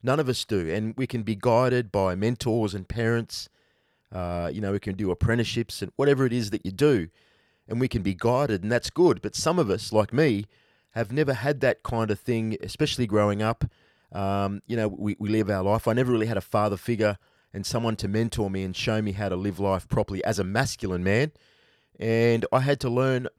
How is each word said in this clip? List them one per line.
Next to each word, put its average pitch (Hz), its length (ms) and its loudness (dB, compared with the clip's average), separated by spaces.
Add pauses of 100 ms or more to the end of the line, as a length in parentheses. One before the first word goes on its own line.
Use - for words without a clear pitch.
None 127 160 2
of 135 120 0
us - 160 -2
do. 95 200 0
And 107 300 -2
we 131 100 -2
can 117 180 -4
be 110 120 -2
guided 123 560 2
by 95 220 2
mentors 110 580 0
and 95 160 -10
parents. 117 640 -2 (600)
Uh, 87 400 -4
you 90 120 -4
know, 98 100 0
we 101 80 0
can 95 160 -6
do 95 140 -2
apprenticeships 117 720 0
and 95 140 -10
whatever 135 280 4
it 120 80 2
is 117 200 -2
that 110 120 -4
you 95 80 -4
do. 104 360 2 (600)
And 117 100 -4
we 131 80 0
can 123 140 -2
be 95 140 0
guided, 117 480 0
and 107 100 -2
that's 120 160 0
good. - 320 4
But - 140 -8
some 170 240 0
of 135 100 2
us, - 240 -2
like 107 220 2
me, 117 320 2 (460)
have 113 200 -4
never 139 220 0
had 135 260 -2
that 127 220 0
kind 113 280 -2
of 101 80 0
thing, 113 440 -2
especially 139 440 -2
growing 104 360 2
up. 113 240 0 (460)
Um, 98 540 -2
you 117 100 -4
know, 110 120 2
we, 101 320 -4
we 104 80 -4
live 107 200 2
our 98 140 0
life. 104 240 2
I 113 60 2
never 123 180 2
really 110 160 2
had 113 100 -2
a 98 40 -2
father 104 360 0
figure 104 400 0 (380)
and 101 100 -8
someone 117 300 0
to 104 140 -6
mentor 110 420 0
me 95 140 -4
and 92 100 -6
show 110 260 -2
me 104 120 -2
how 101 160 -2
to 92 80 -2
live 95 240 -2
life 95 280 0
properly - 360 -2
as 101 160 0
a - 20 0
masculine 95 640 -2
man. 117 260 2 (680)
And 113 540 2
I 123 80 4
had 139 220 2
to 127 100 -2
learn 127 380 0 (100)